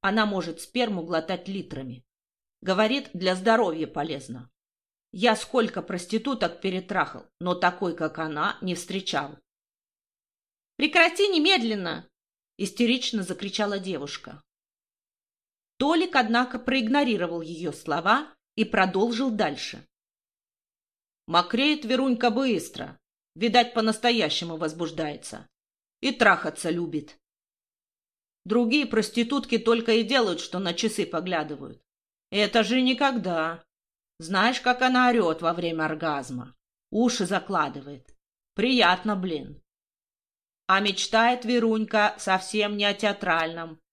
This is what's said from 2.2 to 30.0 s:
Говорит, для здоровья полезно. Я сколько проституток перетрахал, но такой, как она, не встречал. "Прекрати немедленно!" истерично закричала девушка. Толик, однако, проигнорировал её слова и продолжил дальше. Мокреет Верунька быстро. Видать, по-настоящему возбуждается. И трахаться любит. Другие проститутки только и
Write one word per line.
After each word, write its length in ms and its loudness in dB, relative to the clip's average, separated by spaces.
Говорит, 520 0
для 240 0
здоровья 500 2
полезно. 640 -8
Я 240 2
сколько 460 -2
проституток 800 -4
перетрахал, 640 -4
но 160 -2
такой, 400 0
как 240 -4
она, 440 -2
не 120 -2
встречал. 640 -6
"Прекрати 520 2
немедленно!" 800 0
истерично 680 0
закричала 560 -4
девушка. 640 -8
Толик, 380 2
однако, 420 2
проигнорировал 840 0
её 300 -8
слова 640 0
и 80 2
продолжил 680 2
дальше. 560 -4
Мокреет 580 2
Верунька 460 2
быстро. 680 -2
Видать, 400 2
по-настоящему 840 0
возбуждается. 920 -6
И 120 0
трахаться 580 2
любит. 480 -4
Другие 420 2
проститутки 720 0
только 340 2
и 120 4